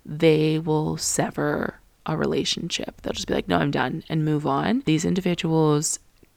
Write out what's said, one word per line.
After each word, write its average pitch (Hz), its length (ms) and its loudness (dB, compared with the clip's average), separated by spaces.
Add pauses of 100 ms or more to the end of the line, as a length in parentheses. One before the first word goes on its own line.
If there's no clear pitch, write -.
they 156 520 4
will 156 380 0
sever - 840 -2 (260)
a 160 100 -2
relationship. - 880 -4
They'll - 100 -6
just - 140 -8
be - 80 -2
like, 143 140 -2
"No, 175 100 2
I'm 151 140 0
done," 135 360 -2
and 156 160 0
move 151 220 0
on. 160 400 0
These 156 180 2
individuals, 160 920 2 (380)